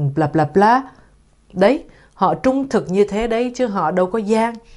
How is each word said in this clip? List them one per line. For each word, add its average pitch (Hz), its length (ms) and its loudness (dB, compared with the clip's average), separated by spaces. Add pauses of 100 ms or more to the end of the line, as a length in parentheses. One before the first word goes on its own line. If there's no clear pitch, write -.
(140)
bla 156 120 0
bla 156 180 0
bla." 214 380 4 (680)
Đấy, 208 320 2 (300)
họ 170 200 0
trung 262 340 0
thực 147 220 -2
như 202 180 2
thế 214 180 -4
đấy 240 280 -2
chứ 254 120 -2
họ 185 240 -2
đâu 180 160 2
có 202 120 -4
gian. 220 360 0 (220)